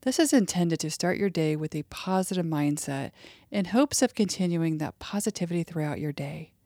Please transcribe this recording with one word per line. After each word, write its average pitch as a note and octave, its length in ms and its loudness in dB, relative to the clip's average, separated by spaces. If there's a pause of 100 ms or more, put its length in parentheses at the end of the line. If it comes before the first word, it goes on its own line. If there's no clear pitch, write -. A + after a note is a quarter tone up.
This B3+ 160 0
is D#4 120 6
intended F3 480 4
to D#3 100 -4
start F3 280 0
your G3+ 120 2
day D#3 280 2
with D#3 180 -6
a D3 80 -4
positive F#3 600 -2
mindset D3 680 -2 (400)
in G3+ 140 0
hopes A#3 360 2
of B3 140 0
continuing E3+ 640 0
that D3 220 -6
positivity F3 640 -4
throughout D3+ 360 -4
your D3 140 -4
day. D3+ 400 -10 (120)